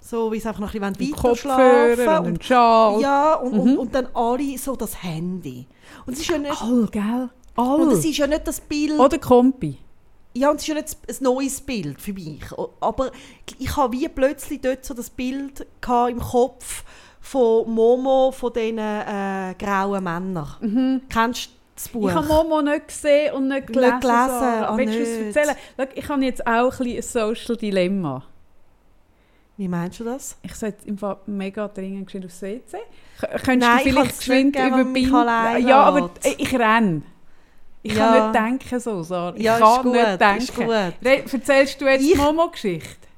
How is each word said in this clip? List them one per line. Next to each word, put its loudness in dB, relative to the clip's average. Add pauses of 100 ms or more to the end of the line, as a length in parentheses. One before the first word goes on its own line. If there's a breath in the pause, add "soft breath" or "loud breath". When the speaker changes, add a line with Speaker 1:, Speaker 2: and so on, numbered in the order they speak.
Speaker 1:
So, -4
wie -4
sie -8
einfach -8
noch -8
ein -6
bisschen -4
Speaker 2:
Und -
Speaker 1:
weiter -8
Speaker 2:
Kopfhörer 4
Speaker 1:
schlafen. 2
Speaker 2:
und -4
einen -4
Schal. 4
Speaker 1:
Ja, 2
und, -4
und, 4
Speaker 2:
Mhm. 2
Speaker 1:
und -6
dann -2
alle -2
so -6
das -10
Handy. -8 (380 loud breath)
Und -10
es -10
ist -6
ja 0
nicht -6
Speaker 2:
All, 0
gell? -4 (280)
All. 2
Speaker 1:
Und 4
es 2
ist -2
ja 2
nicht -2
das -8
Bild -2
Speaker 2:
Oder 4
Kompi. 2 (560)
Speaker 1:
Ja, 0
und 0
es -10
ist -8
ja -4
nicht -8 (120)
ein -10
neues -2
Bild -8
für -10
mich. -14
O-, -8 (100)
aber -2 (480 loud breath)
ich -6
habe 0
wie -4
plötzlich -4
dort -4
so -12
das -12
Bild -8 (140)
gehabt 0
im -8
Kopf -4 (340 soft breath)
von 0
Momo, 4
von -6
diesen, -4
äh, -6
grauen -2
Männern. -6 (140)
Speaker 2:
Mhm. -2
Speaker 1:
Kennst -2 (340)
das -14
Buch? -2
Speaker 2:
Ich 0
habe 0
Momo 2
nicht -2
gesehen 0
und -2
nicht -4
Speaker 1:
Nicht -10
Speaker 2:
gelesen, 4
Speaker 1:
gelesen, 4 (120)
Speaker 2:
Sarah. 0
Speaker 1:
ah, -2
Speaker 2:
Willst 0
du -2
es -2 (100)
Speaker 1:
nicht. -6
Speaker 2:
erzählen? 2 (220 loud breath)
Schau, -2 (100)
ich -10
habe 0
jetzt -4
auch 2
ein -2
bisschen -6
ein -6 (340)
Social -6
Dilemma. -2 (1300)
Speaker 1:
Wie -6
meinst -6
du -10
das? -10
Speaker 2:
Ich -16
sollte -10
im -8
Fall -8
mega -8
dringend -10
geschwind -12
aufs -18
W -10
C. -14 (420 soft breath)
K-, -4 (120)
könntest -2
Speaker 1:
Nein, 4
Speaker 2:
du 4
Speaker 1:
ich 2
Speaker 2:
vielleicht 2
Speaker 1:
kann's 4
nicht -6
Speaker 2:
geschwind 2
Speaker 1:
geben, 2
wenn 2
man 2
mich 0
Speaker 2:
überbinden? 4
Speaker 1:
allein 2
Speaker 2:
Ja, 8
aber 4
Speaker 1:
lässt. -8
Speaker 2:
ich, 0
ich -2
renne. 2 (800)
Ich -6
Speaker 1:
Ja. 4
Speaker 2:
kann -
nicht 0
denken -6
so, -6
Sarah. -6
Ich -6
Speaker 1:
Ja, 4
Speaker 2:
kann 8 (100)
Speaker 1:
ist -2
Speaker 2:
nicht 2
Speaker 1:
gut, 4
ist -4
Speaker 2:
denken. -2
Speaker 1:
gut. -2
Speaker 2:
Re-, 4 (100)
erzählst 2
du -4
jetzt 4
Speaker 1:
Ich 6
Speaker 2:
Momo-Geschichte? -2 (200)